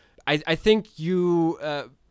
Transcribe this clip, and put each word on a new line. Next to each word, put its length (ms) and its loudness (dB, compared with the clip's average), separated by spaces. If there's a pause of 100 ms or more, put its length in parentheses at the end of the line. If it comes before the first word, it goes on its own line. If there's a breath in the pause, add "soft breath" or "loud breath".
(260 soft breath)
I, 200 0
I 80 0
think 440 0
you, 640 0
uh, 240 -6 (260)